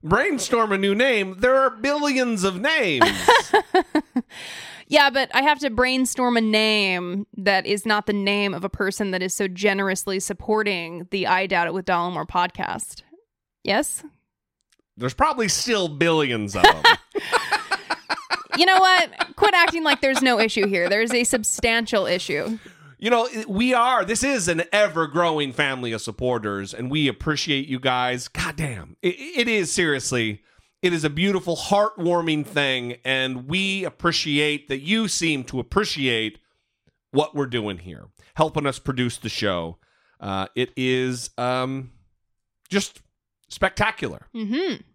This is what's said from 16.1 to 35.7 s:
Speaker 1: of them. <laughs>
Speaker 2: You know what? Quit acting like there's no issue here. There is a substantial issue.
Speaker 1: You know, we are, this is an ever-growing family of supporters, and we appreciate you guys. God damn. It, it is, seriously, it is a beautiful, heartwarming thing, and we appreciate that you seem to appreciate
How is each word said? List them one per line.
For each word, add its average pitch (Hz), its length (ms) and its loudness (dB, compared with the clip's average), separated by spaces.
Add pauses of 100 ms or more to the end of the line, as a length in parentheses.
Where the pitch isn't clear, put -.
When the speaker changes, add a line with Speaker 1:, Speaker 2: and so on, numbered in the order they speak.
Speaker 1:
of 95 80 0
them. - 240 6
<laughs> - 360 0 (1300)
Speaker 2:
You 320 80 6
know 381 140 6
what? 370 580 2
Quit 403 160 6
acting 339 320 4
like 302 160 2
there's 269 200 2
no 254 160 4
issue 214 300 2
here. 175 220 0
There 202 120 2
is 233 120 0
a 240 100 4
substantial 226 840 0
issue. 180 540 -2 (380)
Speaker 1:
You 214 120 -2
know, 240 200 2 (180)
we 247 260 0
are, 240 300 2
this 202 180 -2
is 240 280 0
an 170 140 0 (100)
ever-growing 160 800 0
family 127 400 -2
of 110 80 -6
supporters, 104 720 -4
and 123 180 -8
we 151 160 2
appreciate 143 640 -2
you 127 100 -4
guys. 127 480 -2
God - 300 -6
damn. 123 440 -8
It, - 160 0
it 269 300 -2
is, 208 240 0
seriously, 127 680 0 (400)
it 180 100 2
is 160 140 -2
a 151 40 2
beautiful, 175 460 0
heartwarming 175 880 0
thing, 127 600 -2
and 131 420 -2
we 190 380 -2
appreciate 147 840 0
that 139 140 -4
you 208 260 0
seem 156 380 -2
to 127 160 -6
appreciate 123 800 -2 (720)